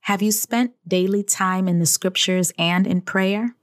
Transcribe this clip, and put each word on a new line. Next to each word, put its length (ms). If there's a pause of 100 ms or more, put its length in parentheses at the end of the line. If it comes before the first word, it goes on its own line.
Have 200
you 80
spent 400 (160)
daily 340
time 460
in 100
the 80
scriptures 720
and 300
in 120
prayer? 640